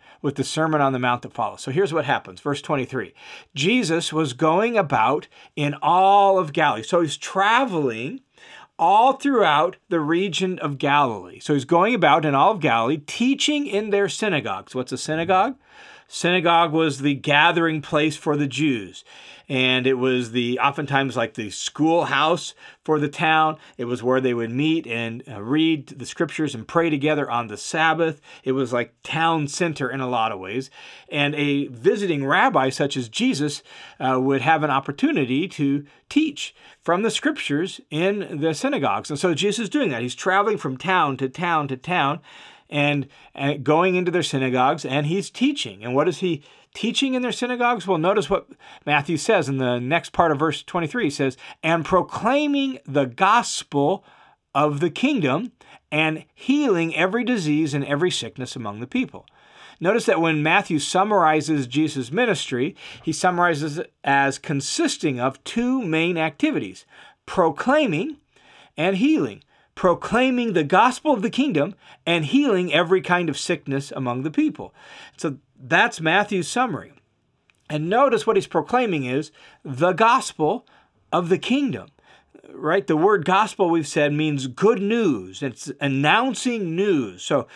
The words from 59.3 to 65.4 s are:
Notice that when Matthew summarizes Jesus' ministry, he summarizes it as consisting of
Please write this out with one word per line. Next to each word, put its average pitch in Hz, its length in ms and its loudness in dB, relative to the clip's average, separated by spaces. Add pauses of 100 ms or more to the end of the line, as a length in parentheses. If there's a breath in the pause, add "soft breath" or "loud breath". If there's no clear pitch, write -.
Notice 202 260 0
that 185 140 2
when 160 240 2
Matthew 175 340 0
summarizes 156 880 2
Jesus' 135 440 -2
ministry, 170 640 -2 (260 loud breath)
he 165 120 -4
summarizes 170 640 0
it - 160 -10 (100)
as 139 340 2
consisting 143 840 -2
of 131 240 -2